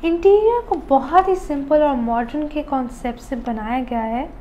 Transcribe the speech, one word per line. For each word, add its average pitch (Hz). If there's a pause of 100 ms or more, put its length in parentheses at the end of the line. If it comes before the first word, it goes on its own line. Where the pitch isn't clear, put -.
Interior 403
को 392 (140)
बहुत 277
ही 381
simple 294
और 285
modern 240
के 302
concept 254
से -
बनाया 226
गया 233
है। 233 (120)